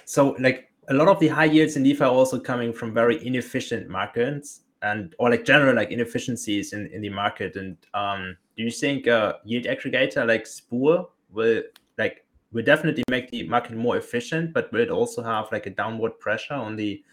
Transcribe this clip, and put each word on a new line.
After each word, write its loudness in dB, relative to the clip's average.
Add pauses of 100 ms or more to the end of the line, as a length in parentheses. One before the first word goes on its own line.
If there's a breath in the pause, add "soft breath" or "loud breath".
so, 2
like, 0 (200)
a 0
lot 4
of 6
the 4
high 2
yields 4
in 2
DeFi 4
are 6
also 4
coming -4
from -8
very 4
inefficient -4
markets -4 (200)
and, -4
or, 4
like, 2
general, 6
like, 0
inefficiencies -4
in, -8
in -12
the -6
market. -4
And, -10 (160)
um, -6 (180)
do -6
you -2
think -2
a 2
yield -4
aggregator -2
like 2
Spool 0 (180)
will, 0 (340)
like, -4 (260)
will -4
definitely 2
make -4
the -8
market -2
more 0
efficient, -4
but -2
will 2
it 0
also -2
have, -4
like, -6
a -8
downward -4
pressure -4
on -6
the, -6